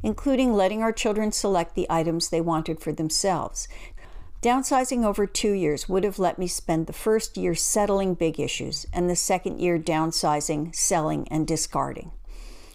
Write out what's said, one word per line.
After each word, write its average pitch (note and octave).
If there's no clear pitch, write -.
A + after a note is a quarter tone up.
including B3+
letting G3+
our A3+
children G#3+
select F#3
the F#3
items E3
they E3
wanted D#3+
for D#3
themselves. D#3+
Downsizing B3+
over G#3
two -
years D#3
would F#3+
have G3
let F#3+
me F#3
spend E3
the -
first -
year F3+
settling G3
big E3
issues -
and F3
the F3
second -
year F3
downsizing, D#3
selling, D#3
and D#3
discarding. D3